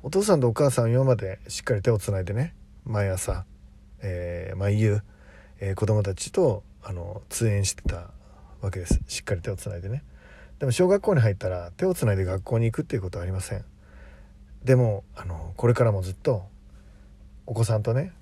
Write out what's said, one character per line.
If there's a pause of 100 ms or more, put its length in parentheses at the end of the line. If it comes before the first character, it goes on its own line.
お
父
さ
ん
と
お
母
さ
ん、
今
ま
で (100)
し
っ
か
り
手
を
つ
な
い
で
ね、 (300)
毎
朝、 (560)
え
ー、
毎
夕、 (580)
え
ー、
子
供
た
ち
と、 (200)
あ
の、
通
園
し
て
た (500)
わ
け
で
す。
し
っ
か
り
手
を
つ
な
い
で
ね。 (560)
で
も、
小
学
校
に
入
っ
た
ら、
手
を
つ
な
い
で
学
校
に
行
く
っ
て
い
う
こ
と
は
あ
り
ま
せ
ん。 (960)
で
も、 (120)
あ
の、
こ
れ
か
ら
も
ず
っ
と、 (1000)
お
子
さ
ん
と
ね